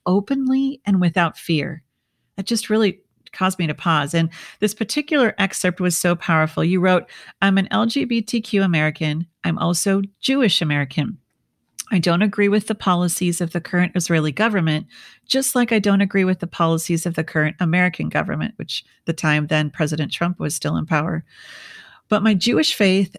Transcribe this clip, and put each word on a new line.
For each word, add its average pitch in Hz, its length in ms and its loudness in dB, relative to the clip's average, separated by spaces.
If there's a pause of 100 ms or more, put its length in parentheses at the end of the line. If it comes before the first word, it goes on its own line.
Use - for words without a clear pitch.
openly 262 800 0
and 190 160 2
without 170 360 0
fear. 156 460 -4 (520)
That 196 100 -8
just - 240 -4
really 214 320 0 (300)
caused 185 280 -2
me 165 80 0
to 151 80 -2
pause. 156 400 0
And 165 140 2 (300)
this 208 140 0
particular 285 640 0
excerpt 190 420 -2
was 180 180 0
so 175 180 2
powerful. 160 480 0
You 180 160 2
wrote, 180 300 2 (320)
"I'm 196 160 4
an 190 140 0
L 214 140 2
G 262 200 -2
B 233 160 -2
T 226 200 -4
Q 202 220 0
American. 156 640 0 (160)
I'm 165 140 -2
also 190 440 0 (180)
Jewish 269 420 2
American. 151 560 -2 (760)
I 208 60 2
don't 175 240 2
agree 202 280 2
with 208 180 2
the 214 80 -4
policies 175 640 0
of 165 100 -4
the 170 100 -4
current 180 340 0
Israeli 160 360 0
government, 165 540 0 (400)
just - 300 -2
like 240 160 2
I 220 80 4
don't 196 220 2
agree 196 220 2
with 185 160 0
the 185 60 -6
policies 165 600 0
of 165 100 -2
the 160 80 -2
current 156 360 -2
American 170 500 0
government," 156 480 -4
which - 280 -10 (200)
the 165 80 -2
time 151 340 0
then 151 240 0
President 156 400 -2
Trump 175 280 -4
was 151 160 -4
still 156 220 -2
in 156 80 -2
power. 160 380 -2 (840)
"But 208 160 2
my 214 100 4
Jewish 233 420 2
faith 190 440 2